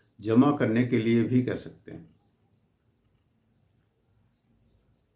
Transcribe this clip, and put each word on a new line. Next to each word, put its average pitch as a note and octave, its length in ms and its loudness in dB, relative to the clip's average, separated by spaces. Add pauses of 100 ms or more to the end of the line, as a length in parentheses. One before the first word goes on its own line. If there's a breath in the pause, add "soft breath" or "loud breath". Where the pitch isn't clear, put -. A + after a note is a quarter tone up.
(200 soft breath)
जमा B2 360 2
करने A#2+ 300 0
के A#2+ 120 -2
लिए A#2 260 2
भी B2 180 0
कह G#2+ 120 -4
सकते - 380 -16
हैं। - 220 -20 (3000)